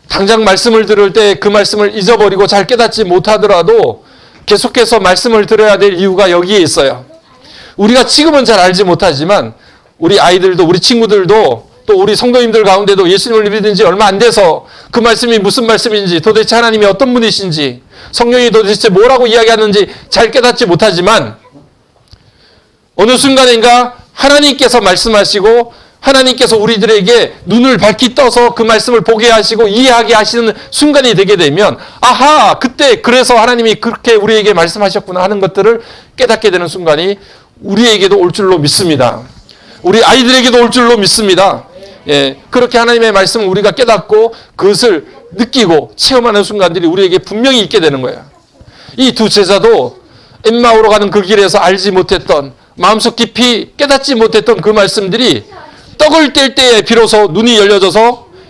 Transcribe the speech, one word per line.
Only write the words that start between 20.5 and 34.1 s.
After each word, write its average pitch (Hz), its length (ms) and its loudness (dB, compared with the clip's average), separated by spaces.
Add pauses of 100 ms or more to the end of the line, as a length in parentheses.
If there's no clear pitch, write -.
못하지만 180 680 -2 (1600)
어느 226 200 2
순간인가 247 800 2 (160)
하나님께서 277 680 0
말씀하시고 214 920 0 (280)
하나님께서 254 560 0
우리들에게 214 800 0 (120)
눈을 240 320 2
밝히 214 360 0
떠서 240 400 2
그 233 80 -4
말씀을 220 380 0
보게 226 300 0
하시고 220 380 2
이해하게 233 460 2
하시는 220 380 0 (180)
순간이 262 440 0
되게 190 220 2
되면 165 420 0 (220)
"아하, 247 580 2
그때 254 420 -2
그래서 247 360 2
하나님이 226 400 0
그렇게 233 380 -2